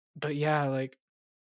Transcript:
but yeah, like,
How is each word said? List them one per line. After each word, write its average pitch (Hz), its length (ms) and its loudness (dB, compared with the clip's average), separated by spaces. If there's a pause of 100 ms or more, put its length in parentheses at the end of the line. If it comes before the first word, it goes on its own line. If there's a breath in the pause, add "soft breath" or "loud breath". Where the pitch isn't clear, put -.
(160)
but 151 200 -4
yeah, 147 340 2
like, 131 300 -4 (440)